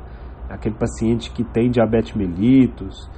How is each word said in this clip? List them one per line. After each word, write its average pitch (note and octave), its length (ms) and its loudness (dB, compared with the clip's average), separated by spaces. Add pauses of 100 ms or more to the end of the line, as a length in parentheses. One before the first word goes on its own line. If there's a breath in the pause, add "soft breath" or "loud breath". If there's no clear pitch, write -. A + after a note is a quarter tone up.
(480 loud breath)
aquele G#2+ 280 -6
paciente A2+ 560 -2
que A#2+ 120 -4
tem A#2 280 0
diabetes A2+ 440 2
mellitus, G#2 1040 2